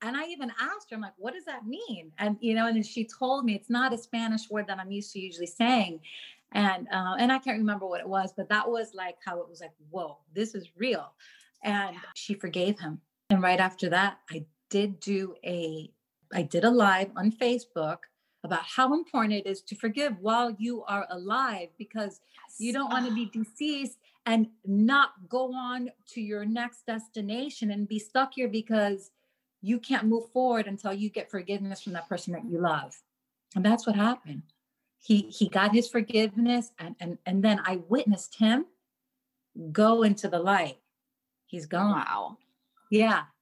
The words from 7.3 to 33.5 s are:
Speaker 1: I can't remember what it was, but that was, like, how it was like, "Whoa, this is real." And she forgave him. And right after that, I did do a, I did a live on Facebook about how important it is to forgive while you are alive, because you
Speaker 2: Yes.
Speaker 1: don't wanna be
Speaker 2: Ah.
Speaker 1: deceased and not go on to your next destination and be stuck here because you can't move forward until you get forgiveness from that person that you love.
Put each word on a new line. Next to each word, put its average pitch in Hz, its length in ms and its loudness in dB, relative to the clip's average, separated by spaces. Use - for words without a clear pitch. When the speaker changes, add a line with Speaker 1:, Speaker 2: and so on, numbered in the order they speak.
Speaker 1:
I 269 80 4
can't 262 200 -2
remember 208 280 0
what 175 140 -4
it 175 80 -8
was, 190 280 0
but 180 120 -6
that 214 200 2
was, 226 260 -4
like, 185 300 -10
how 175 160 -6
it 170 80 -10
was 170 120 -20
like, 160 120 -16
"Whoa, 160 280 -8
this 220 200 -4
is 185 220 -10
real." 190 360 -4
And 196 340 -2
she - 200 -8
forgave 190 460 -2
him. 156 200 -8
And 190 120 6
right 180 180 4
after 185 300 0
that, 190 280 2
I 156 140 -10
did 202 300 0
do 190 440 -4
a, 160 460 -6
I 180 100 0
did 170 220 0
a 233 60 8
live 196 460 4
on 196 140 2
Facebook 220 680 -2
about 165 200 -2
how 262 300 2
important 233 400 0
it 196 120 -2
is 196 160 -4
to - 140 -14
forgive 233 440 -2
while 233 380 2
you 233 260 -4
are 202 260 -4
alive, 190 580 -2
because 202 420 -8
you 220 80 -6
Speaker 2:
Yes. 240 80 -2
Speaker 1:
don't 269 160 -2
wanna 247 220 0
be 220 200 -2
Speaker 2:
Ah. 226 60 -4
Speaker 1:
deceased 277 600 -4
and 226 220 4
not 208 640 4
go 254 240 -2
on 247 380 -6
to - 140 -10
your 208 240 -4
next 240 420 -4
destination 220 840 -4
and 202 160 -2
be 214 120 -4
stuck 262 360 0
here 254 140 -2
because 208 600 0
you 226 140 0
can't 233 280 0
move 226 240 2
forward 240 360 2
until 196 260 -6
you 208 160 -2
get 202 220 -6
forgiveness 196 520 -6
from 196 100 -8
that 170 160 -10
person - 240 -6
that 165 120 -6
you 170 140 -4
love. 156 440 -2